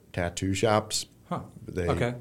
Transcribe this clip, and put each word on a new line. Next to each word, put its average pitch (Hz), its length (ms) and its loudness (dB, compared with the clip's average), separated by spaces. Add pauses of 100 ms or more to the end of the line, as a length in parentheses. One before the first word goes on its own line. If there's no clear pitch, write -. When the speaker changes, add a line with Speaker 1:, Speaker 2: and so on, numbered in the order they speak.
(120)
Speaker 1:
tattoo 92 420 -2
shops. 107 520 2 (220)
Speaker 2:
Huh. 170 120 -4 (260)
Speaker 1:
They, 87 220 -2
Speaker 2:
Okay. 117 320 2